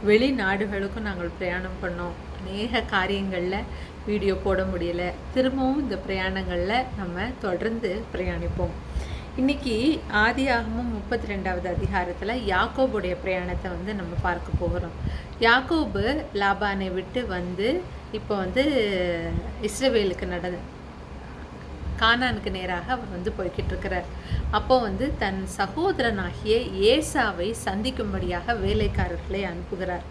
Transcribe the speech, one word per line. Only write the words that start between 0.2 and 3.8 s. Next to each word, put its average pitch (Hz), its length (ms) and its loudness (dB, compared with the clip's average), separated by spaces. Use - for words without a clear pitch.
நாங்கள் 185 360 -4
பிரயாணம் 185 460 -4
பண்ணோம். 175 280 -4
அநேக 208 520 -2
காரியங்கள்ல 190 680 0